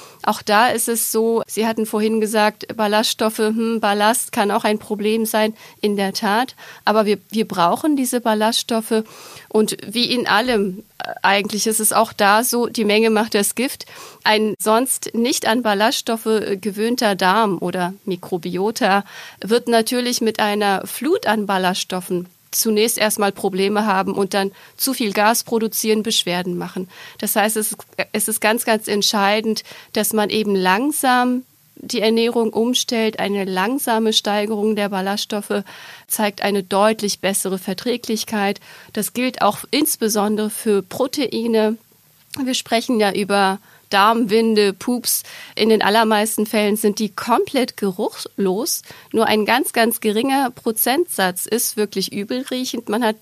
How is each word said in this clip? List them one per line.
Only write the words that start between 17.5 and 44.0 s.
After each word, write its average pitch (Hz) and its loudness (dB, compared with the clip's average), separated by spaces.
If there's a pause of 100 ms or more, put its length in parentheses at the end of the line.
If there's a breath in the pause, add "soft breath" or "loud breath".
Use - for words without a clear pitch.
oder 180 -4 (120)
Mikrobiota 190 -2 (380 loud breath)
wird 233 0
natürlich 240 2
mit 220 0
einer 208 0
Flut 320 -2
an 214 0
Ballaststoffen 185 -2 (240)
zunächst 220 2
erstmal 208 0
Probleme 196 0
haben 190 0
und 196 -2
dann 196 0 (240 loud breath)
zu - -2
viel 220 -2
Gas 214 4
produzieren, 220 0
Beschwerden 180 -2
machen. 180 -8 (300 loud breath)
Das 214 -2
heißt, 214 2
es, 214 -4 (340)
es 220 -2
ist 214 -4
ganz, 220 2
ganz 220 0
entscheidend, 214 0 (300 loud breath)
dass 214 0
man 214 0
eben 202 0
langsam 247 2 (320)
die - -6
Ernährung 226 2
umstellt. 226 0
Eine 202 -2
langsame 220 0
Steigerung 208 0
der 202 -2
Ballaststoffe 202 -4 (440 loud breath)
zeigt 208 -2
eine 202 0
deutlich 208 0
bessere 190 -2
Verträglichkeit. 208 -4 (340 loud breath)
Das - -4
gilt 254 -2
auch 208 2 (120)
insbesondere 214 0
für 208 0
Proteine. 226 0 (680)
Wir 254 0
sprechen 233 0
ja 202 2
über 196 2 (320 soft breath)
Darmwinde, 214 4